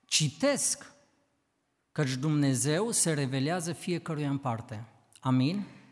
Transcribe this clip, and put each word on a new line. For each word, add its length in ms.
citesc, 840
căci 240
Dumnezeu 760
se 220
revelează 600
fiecăruia 560
în 80
parte. 480
Amin? 460